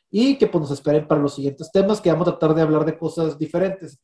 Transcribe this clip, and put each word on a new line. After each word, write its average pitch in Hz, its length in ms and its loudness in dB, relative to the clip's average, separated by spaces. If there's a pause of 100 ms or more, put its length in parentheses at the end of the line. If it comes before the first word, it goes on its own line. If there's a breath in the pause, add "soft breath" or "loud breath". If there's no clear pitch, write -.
Y 262 300 2
que, - 80 4
pues, 170 160 0
nos 139 80 -6
esperen 151 380 0
para 151 120 2
los 143 140 -2
siguientes 139 380 -8
temas, 196 280 2
que 170 120 2
vamos 165 160 0
a 156 100 -2
tratar 156 160 2
de 160 80 2
hablar 156 220 2
de - 120 -2
cosas 156 400 -4
diferentes. 175 680 -4